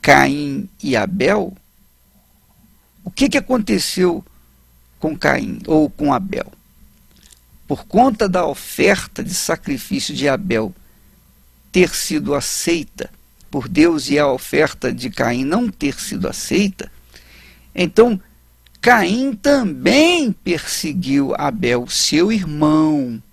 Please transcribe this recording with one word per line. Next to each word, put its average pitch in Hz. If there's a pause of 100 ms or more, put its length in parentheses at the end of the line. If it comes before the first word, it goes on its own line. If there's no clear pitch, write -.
Caim 139 (140)
e 135
Abel, 110 (1500)
o -
que 269
que 277
aconteceu 196 (720)
com 156
Caim 139
ou 156
com 147
Abel? - (1120)
Por -
conta 226
da 175
oferta -
de 175
sacrifício -
de 139
Abel 110 (1000)
ter 180
sido 143
aceita - (440)
por 123
Deus 147
e 143
a 147
oferta 135
de 127
Caim 120
não 208
ter -
sido -
aceita, - (840)
então 202 (600)
Caim 233
também 262
perseguiu 143
Abel, 123
seu 175
irmão 151 (100)